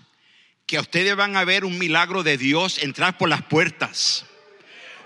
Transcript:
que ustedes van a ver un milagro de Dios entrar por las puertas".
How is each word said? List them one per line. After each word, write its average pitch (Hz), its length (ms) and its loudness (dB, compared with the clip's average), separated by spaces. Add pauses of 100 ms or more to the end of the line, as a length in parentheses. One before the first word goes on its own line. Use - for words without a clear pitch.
(640)
que 151 140 -2
ustedes 180 340 0
van 202 220 0
a 190 80 2
ver 190 220 2
un 180 120 -4
milagro 175 460 0
de 151 140 2
Dios 151 440 0
entrar 165 360 -2
por 185 100 0
las 147 140 0
puertas". - 800 -2 (840)